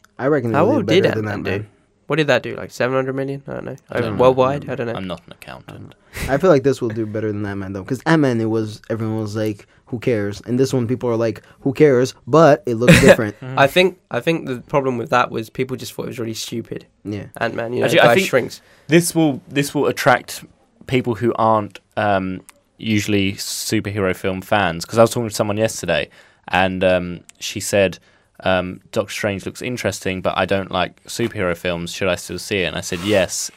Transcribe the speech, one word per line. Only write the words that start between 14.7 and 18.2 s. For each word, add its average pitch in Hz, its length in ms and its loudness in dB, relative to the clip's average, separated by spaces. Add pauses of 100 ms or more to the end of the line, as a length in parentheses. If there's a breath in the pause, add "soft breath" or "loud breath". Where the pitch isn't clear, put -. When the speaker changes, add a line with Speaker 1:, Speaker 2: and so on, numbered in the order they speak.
Speaker 2:
with 113 120 -6
that 123 220 2
was 113 180 -6
people 131 260 -6
just 120 180 -12
thought - 120 -8
it - 20 -8
was 117 120 -10
really 113 140 -6
stupid. - 540 -8 (160)
Speaker 1:
Yeah. 101 220 -8 (160)
Speaker 2:
Ant-Man, 117 320 -4
you 120 80 -2
know, - 60 0
Speaker 3:
Actually, - 120 2
Speaker 2:
the - 60 8
Speaker 3:
I - 20 8
Speaker 2:
guy 120 80 6
Speaker 3:
think 190 140 2